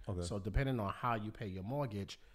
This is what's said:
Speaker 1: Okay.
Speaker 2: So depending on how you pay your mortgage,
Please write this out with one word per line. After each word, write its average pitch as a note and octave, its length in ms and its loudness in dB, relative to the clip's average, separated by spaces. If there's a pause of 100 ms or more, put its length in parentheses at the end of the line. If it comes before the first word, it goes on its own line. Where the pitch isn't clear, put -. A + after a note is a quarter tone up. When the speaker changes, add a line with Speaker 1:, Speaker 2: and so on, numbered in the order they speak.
Speaker 1:
Okay. F2+ 140 0
Speaker 2:
So F2+ 160 0
depending A#2+ 420 4
on G2 120 2
how A#2+ 220 2
you G#2+ 160 -2
pay G#2+ 160 -6
your F#2 160 -4
mortgage, A2 580 -2 (140)